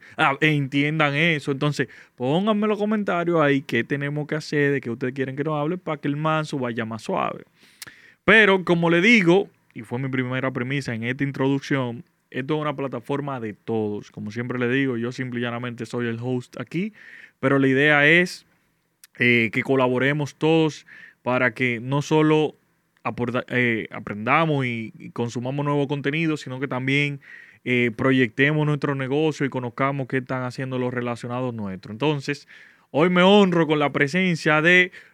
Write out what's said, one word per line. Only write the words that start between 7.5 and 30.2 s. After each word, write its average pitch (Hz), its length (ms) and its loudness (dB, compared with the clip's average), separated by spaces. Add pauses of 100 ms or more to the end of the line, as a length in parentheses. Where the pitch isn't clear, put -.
Pero, 196 400 6
como 170 260 2
le 170 100 4
digo, 196 480 6 (260)
y - 80 -14
fue 120 180 -8
mi 135 80 -6
primera 131 420 -2
premisa 131 420 -4
en 113 120 -6
esta 127 180 -4
introducción, 135 800 -2 (300)
esto 135 240 -4
es 151 40 -4
una 147 140 -4
plataforma 139 640 -6
de 113 140 -8
todos. 107 580 -6
Como 107 220 -12
siempre 110 260 -6
le 123 100 0
digo, 131 280 0
yo 117 160 -4
simple 123 260 -8
y 120 60 -4
llanamente 120 420 -8
soy 120 220 -4
el 113 120 -4
host 123 400 -6
aquí, 180 320 -6 (460)
pero 135 220 2
la 135 80 4
idea 143 400 4
es, 175 360 2 (760)
eh, 120 320 4
que 127 120 -4
colaboremos 131 720 0
todos 156 500 0 (360)
para 127 300 0
que 120 280 -2
no 135 220 -2
solo 156 520 2 (480)
aporta-, 120 460 -4
eh, 120 420 0
aprendamos 135 720 0
y, 117 320 -6
y - 140 -16
consumamos 127 540 -6
nuevo 147 240 0
contenido, 147 480 -2
sino 131 240 -12
que 139 80 -4
también, 139 500 0 (460)
eh, 123 320 2
proyectemos 135 680 2
nuestro 147 300 0
negocio 143 500 -2
y 135 40 0
conozcamos 127 580 -4
qué 135 120 -2
están 127 260 -4